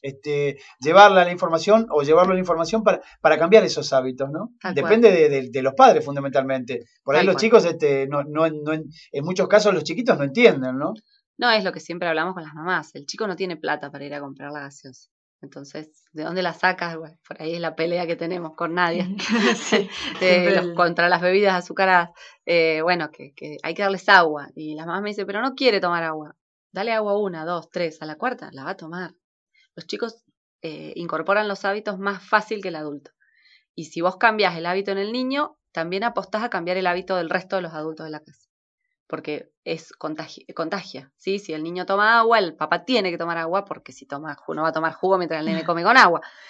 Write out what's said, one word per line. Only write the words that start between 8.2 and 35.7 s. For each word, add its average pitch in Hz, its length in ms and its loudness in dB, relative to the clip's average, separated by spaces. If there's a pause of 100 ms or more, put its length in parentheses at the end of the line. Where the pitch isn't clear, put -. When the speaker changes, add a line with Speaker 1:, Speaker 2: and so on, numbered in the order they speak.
Speaker 1:
no, 156 260 -2
no 151 220 -6
en, 156 120 -6 (280)
en 139 120 -6
muchos 180 240 -2
casos 208 240 4
los 151 120 -2
chiquitos 170 340 -2
no 139 60 -2
entienden, 131 540 2
¿no? 165 140 -4 (440)
Speaker 2:
No, 240 140 0
es 214 140 2
lo 185 80 -4
que 160 80 -14
siempre 175 280 -8
hablamos 165 260 -2
con 175 100 -12
las 151 100 -18
mamás. 160 400 -6
El 143 120 -18
chico - 200 -8
no 185 100 -6
tiene 180 200 -6
plata 151 340 -8
para 139 140 -16
ir 143 100 -12
a 147 60 -10
comprar 139 320 -14
la 147 80 -12
gaseosa. 139 480 -20 (340)
Entonces, 143 480 -18 (220)
¿de 156 120 -12
dónde 175 180 -4
la 165 120 -4
sacas? 180 420 -2
Bueno, 160 200 -16 (100)
por - 160 -18
ahí 165 120 -6
es 170 60 -8
la 160 140 -6
pelea 170 320 -4
que 165 100 -4
tenemos 170 400 -8
con 170 180 -6
nadie. 175 300 0 (140)
Speaker 3:
<laughs> 220 380 0
Sí, 196 320 -2 (140)
Speaker 2:
<laughs> - 180 -10
De 185 80 4
Speaker 3:
siempre 180 280 4
Speaker 2:
los, 185 100 2
Speaker 3:
el 170 80 -8
Speaker 2:
contra 175 340 2
las 170 120 4
bebidas 190 340 4
azucaradas. 180 560 2 (360)
Eh, 165 360 2
bueno, 170 280 0
que, 143 240 -20
que 147 280 -14
hay 170 120 -6
que 196 80 -6
darles 196 260 -2
agua. 156 460 6
Y 151 200 -10
las 156 120 -10
mamás 180 160 -4
me 208 80 -6
dicen, 202 160 -8
"Pero 202 160 -6
no 262 120 -4
quiere 240 260 2
tomar 170 240 -2
agua". 156 320 -8 (360)
Dale 214 200 -4
agua 208 260 0
una, 175 260 -4
dos, 170 260 -6
tres, 165 300 -6
a 156 60 -12
la 156 100 -12
cuarta 233 360 -6
la 135 120 -16
va 165 60 -8
a 190 60 -10
tomar. 170 340 -12 (680)
Los - 100 -18
chicos, - 380 -10 (380)
eh, 156 340 -14
incorporan 175 520 -2
los 196 160 -6
hábitos 202 340 -4
más 196 280 -6
fácil 208 360 -2
que 190 60 -6
el 165 80 -6
adulto. 147 340 -10 (640)
Y 160 120 -12
si 175 140 -10
vos 180 160 0
cambiás 208 400 2
el 165 100 -8
hábito 196 260 -4
en 196 60 -4
el 208 140 -4
niño, 269 460 -4 (140)